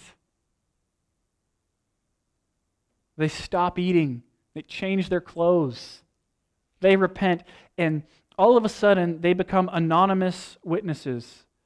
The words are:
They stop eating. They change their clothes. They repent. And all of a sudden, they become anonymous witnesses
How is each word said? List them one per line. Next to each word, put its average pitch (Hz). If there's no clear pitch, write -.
They 156
stop 180
eating. 165
They 156
change 190
their 180
clothes. 170
They 190
repent. 185
And 156
all 233
of 226
a 220
sudden, 175
they 175
become 185
anonymous 180
witnesses 160